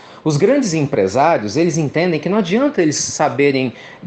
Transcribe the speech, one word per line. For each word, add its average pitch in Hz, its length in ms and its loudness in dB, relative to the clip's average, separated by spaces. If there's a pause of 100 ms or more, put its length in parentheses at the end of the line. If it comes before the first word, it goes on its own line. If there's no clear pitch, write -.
(240)
Os 151 140 0
grandes 208 380 2
empresários, 113 840 0
eles 165 200 0
entendem 160 420 0
que 175 100 -4
não 208 100 0
adianta 214 400 0
eles 151 160 2
saberem 135 800 0 (340)